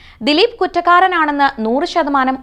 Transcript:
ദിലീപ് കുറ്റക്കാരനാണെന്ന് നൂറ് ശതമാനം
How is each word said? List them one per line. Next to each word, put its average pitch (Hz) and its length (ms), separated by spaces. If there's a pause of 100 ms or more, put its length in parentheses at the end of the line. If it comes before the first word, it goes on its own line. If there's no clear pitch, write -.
(220)
ദിലീപ് 311 360
കുറ്റക്കാരനാണെന്ന് 339 1080
നൂറ് 254 200
ശതമാനം 269 580